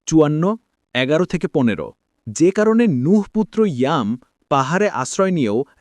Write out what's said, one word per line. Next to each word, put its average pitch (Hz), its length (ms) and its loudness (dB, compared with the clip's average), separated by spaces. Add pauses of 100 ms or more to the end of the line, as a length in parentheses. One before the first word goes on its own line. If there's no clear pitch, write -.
চুয়ান্ন, 160 500 2 (380)
এগারো 135 300 0
থেকে 160 240 -4
পনেরো। 107 440 -2 (340)
যে 151 240 0
কারণে 220 360 2
নূহ 170 360 2 (120)
পুত্র 220 320 0
ইয়াম 127 520 -2 (300)
পাহাড়ে 151 420 0
আশ্রয় 190 400 -2
নিয়েও 127 340 0 (160)